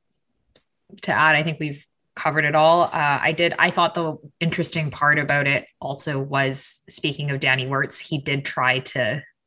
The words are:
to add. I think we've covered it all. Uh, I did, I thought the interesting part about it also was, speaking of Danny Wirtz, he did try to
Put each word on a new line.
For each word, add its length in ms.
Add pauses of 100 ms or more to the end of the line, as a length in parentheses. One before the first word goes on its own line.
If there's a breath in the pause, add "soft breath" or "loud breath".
(1040)
to 100
add. 220
I 80
think 180
we've 240 (300)
covered 300
it 100
all. 300
Uh, 40 (320)
I 100
did, 280
I 100
thought 240
the 240 (220)
interesting 500
part 300
about 260
it 220 (120)
also 400
was, 720
speaking 400
of 100
Danny 280
Wirtz, 320
he 180
did 260
try 360
to 420 (260)